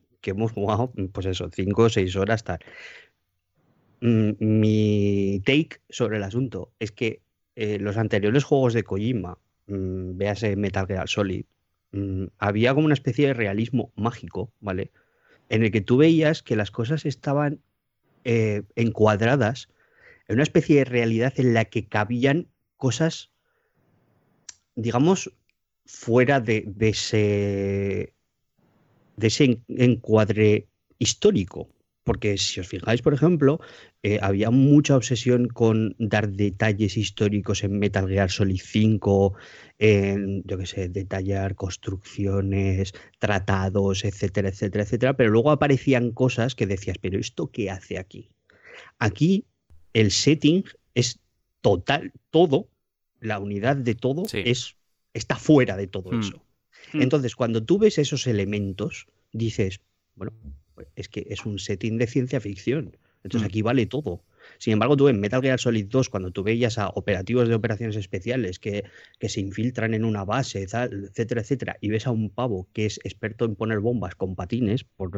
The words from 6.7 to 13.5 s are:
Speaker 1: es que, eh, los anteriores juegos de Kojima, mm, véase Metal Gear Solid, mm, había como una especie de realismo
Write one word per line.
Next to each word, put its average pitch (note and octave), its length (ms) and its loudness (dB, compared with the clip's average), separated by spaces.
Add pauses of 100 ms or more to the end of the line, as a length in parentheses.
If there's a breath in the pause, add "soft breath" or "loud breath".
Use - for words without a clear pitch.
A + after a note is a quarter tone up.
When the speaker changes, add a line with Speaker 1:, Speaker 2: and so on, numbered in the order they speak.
Speaker 1:
es G#2 120 -6
que, - 300 -6 (340)
eh, G#2 240 -4
los G2+ 180 -4
anteriores A2 480 2
juegos C3 280 2
de A2+ 100 0
Kojima, G2 540 -4 (300)
mm, F#2 500 -6
véase G2+ 380 -2
Metal G2 320 -2
Gear F#2 220 -4
Solid, G2 360 -4 (460)
mm, F#2+ 340 -6 (120)
había G#2+ 360 2
como D#3 120 2
una D3+ 80 4
especie C#3+ 340 0
de C#3 60 0
realismo A2 640 -2